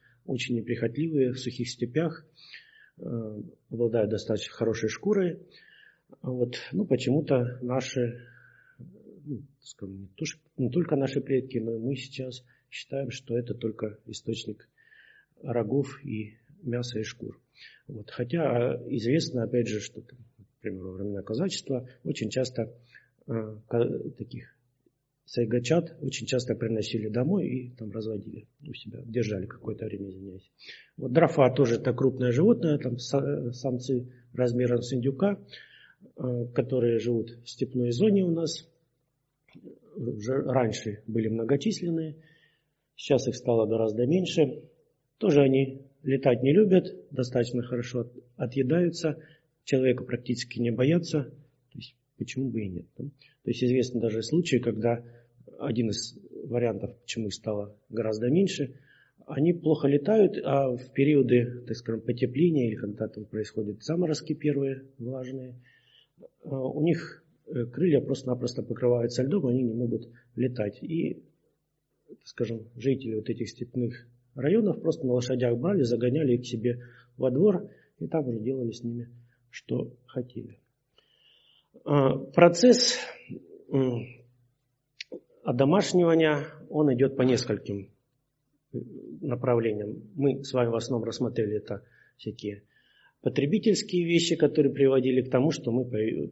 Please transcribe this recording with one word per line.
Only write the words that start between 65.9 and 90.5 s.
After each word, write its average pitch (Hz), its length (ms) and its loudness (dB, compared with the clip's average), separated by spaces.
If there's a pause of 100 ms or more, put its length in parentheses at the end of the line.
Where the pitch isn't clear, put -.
э, - 280 -18
у 135 320 -4
них, 170 420 0 (240)
э, 120 180 -4
крылья 160 360 2
просто-напросто 123 600 -4
покрываются 120 600 0
льдом, 147 240 0
они 127 160 2
не 113 100 -2
могут 117 360 -4 (260)
летать. 117 460 -4
И, - 400 -4 (840)
так - 180 -20
скажем, 110 500 -8
жители 117 400 -2
вот 107 140 -6
этих 110 200 -6
степных 123 580 -6 (280)
районов 175 460 2
просто 156 240 0
на 123 80 2
лошадях 123 440 2
брали, 165 260 2
загоняли 123 500 2
их 123 80 2
к - 40 -12
себе 120 340 -2 (380)
во 127 120 2
двор, 175 400 4 (300)
и 160 80 -6
там 156 200 -2
уже 113 120 -4
делали 120 320 -2
с 110 120 -12
ними, 120 260 -8 (400)
что - 440 -6 (140)
хотели. 110 520 -10 (1200)
А, 143 340 4
процесс, - 800 8 (760)
м, 127 360 0 (1400)
одомашнивания, 160 1040 4 (220)
он 147 240 4
идет 131 220 2
по 131 80 2
нескольким, 107 640 0 (840)
э, - 60 -10 (440)
направлениям. 117 800 0 (120)
Мы 135 280 0
с - 100 -8